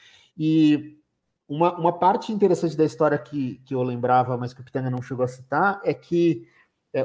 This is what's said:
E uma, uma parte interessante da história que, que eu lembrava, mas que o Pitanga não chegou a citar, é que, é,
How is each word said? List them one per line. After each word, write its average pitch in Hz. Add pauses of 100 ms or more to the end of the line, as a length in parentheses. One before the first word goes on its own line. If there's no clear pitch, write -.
(360)
E 156 (500)
uma, 170
uma 170
parte 202
interessante 175
da 156
história 151
que, 139
que 139
eu 127
lembrava, 123
mas 123
que -
o 127
Pitanga 131
não 123
chegou 127
a 123
citar, 185
é 151
que, 170 (460)
é, 131